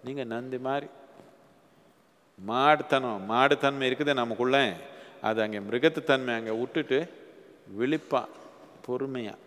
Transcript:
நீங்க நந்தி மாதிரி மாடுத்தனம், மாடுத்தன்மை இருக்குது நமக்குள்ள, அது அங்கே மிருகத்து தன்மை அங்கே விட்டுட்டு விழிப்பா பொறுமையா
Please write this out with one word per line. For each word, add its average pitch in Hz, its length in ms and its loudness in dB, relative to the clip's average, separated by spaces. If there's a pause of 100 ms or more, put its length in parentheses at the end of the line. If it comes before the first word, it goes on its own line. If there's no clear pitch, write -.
நீங்க 131 200 -6
நந்தி 123 340 -6
மாதிரி 135 280 -4 (1600)
மாடுத்தனம், 131 800 2
மாடுத்தன்மை 139 600 4
இருக்குது 139 240 0
நமக்குள்ள, 123 580 2 (500)
அது 110 200 0
அங்கே 107 180 -4
மிருகத்து 135 440 0
தன்மை 131 300 2
அங்கே 113 160 -4
விட்டுட்டு 131 640 -2 (680)
விழிப்பா 139 440 -2 (640)
பொறுமையா 127 480 -6 (120)